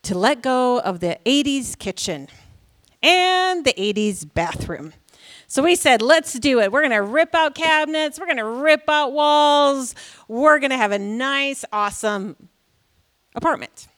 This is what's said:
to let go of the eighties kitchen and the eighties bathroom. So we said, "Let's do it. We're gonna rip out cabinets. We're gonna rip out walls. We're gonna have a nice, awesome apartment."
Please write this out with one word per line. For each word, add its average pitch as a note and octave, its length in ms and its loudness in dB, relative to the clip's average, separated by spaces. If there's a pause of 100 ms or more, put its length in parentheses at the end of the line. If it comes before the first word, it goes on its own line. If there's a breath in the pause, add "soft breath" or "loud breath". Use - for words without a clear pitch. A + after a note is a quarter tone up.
to - 120 -6
let A#3 280 0
go B3+ 380 0
of F#3 200 -6
the F3 260 -4
eighties C#4 500 0
kitchen D#3+ 520 -8 (760 soft breath)
and F#4 640 2
the - 120 0
eighties G#3 460 -2
bathroom. D#3 720 -6 (520 loud breath)
So - 160 -2
we F4 140 4
said, B3+ 240 4
"Let's D4 320 2
do B3+ 280 2
it. G3 120 0
We're C4 80 2
gonna A#3+ 220 2
rip C#4+ 320 0
out D#4+ 200 2
cabinets. D#4 640 -2
We're F4+ 80 -10
gonna A#3+ 240 -4
rip D4+ 380 0
out D4+ 240 0
walls. D4 840 2 (340 loud breath)
We're D4 300 4
gonna C4+ 200 -2
have G#3 140 0
a G3+ 60 0
nice, C4+ 720 -4
awesome G#3 800 -4 (840)
apartment." - 640 -6